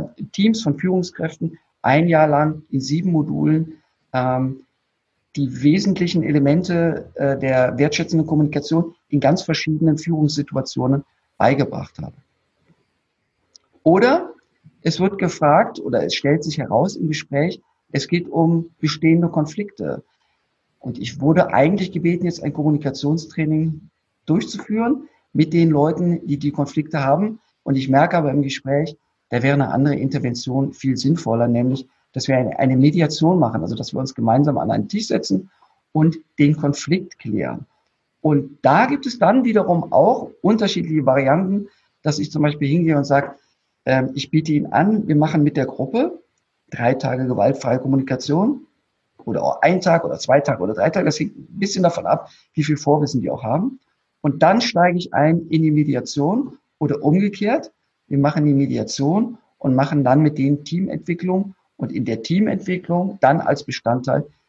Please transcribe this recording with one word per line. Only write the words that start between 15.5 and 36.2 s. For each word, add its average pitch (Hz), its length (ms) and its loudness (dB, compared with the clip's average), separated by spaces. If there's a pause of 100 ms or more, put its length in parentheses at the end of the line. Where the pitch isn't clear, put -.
oder 123 240 -2
es - 100 -4
stellt 151 300 0
sich 156 140 -4
heraus 147 380 0
im 160 120 -4
Gespräch, 151 520 -4 (320)
es 143 160 -4
geht 175 200 -2
um 165 420 2 (100)
bestehende 165 480 2
Konflikte. 151 760 -6 (760)
Und 120 200 -10
ich 120 220 -10
wurde 156 320 2
eigentlich 180 400 2
gebeten, 175 340 -2
jetzt 170 160 -6
ein 143 100 -4
Kommunikationstraining 156 1400 -2 (360)
durchzuführen 220 800 -2 (240)
mit 156 200 2
den 165 180 4
Leuten, 165 560 2
die 147 120 -2
die 143 140 -2
Konflikte 147 500 -4
haben. 185 380 0 (220)
Und 135 140 0
ich 135 120 -2
merke 151 280 4
aber 151 140 2
im 143 120 0
Gespräch, 143 540 -2 (340)
da 117 120 0
wäre 139 120 4
eine 139 180 0
andere 139 240 2
Intervention 135 760 -2
viel 131 240 -2
sinnvoller, 120 520 0
nämlich, 123 380 0 (260)
dass - 160 -6
wir 135 80 2
eine, 127 220 -2
eine 131 180 2
Mediation 156 600 4
machen, 110 240 0
also 87 120 -4
dass 110 180 -8
wir - 80 -4
uns 131 140 -8
gemeinsam 123 440 2
an 90 120 -2
einen 107 180 -2
Tisch 214 200 -6
setzen 196 420 -4 (420)
und 156 240 2 (220)